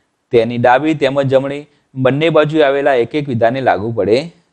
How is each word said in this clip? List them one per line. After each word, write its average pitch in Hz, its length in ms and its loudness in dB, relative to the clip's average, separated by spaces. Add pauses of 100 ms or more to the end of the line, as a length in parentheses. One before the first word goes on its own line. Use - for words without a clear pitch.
(320)
તેની 120 260 0
ડાબી 127 360 2
તેમજ 139 300 -2
જમણી 139 420 -2 (280)
બંને 135 360 0
બાજુએ 156 320 2
આવેલા 139 320 2
એક 120 200 0
એક 147 140 -4
વિધાનને 123 320 0
લાગુ 107 320 -2
પડે 107 260 0 (340)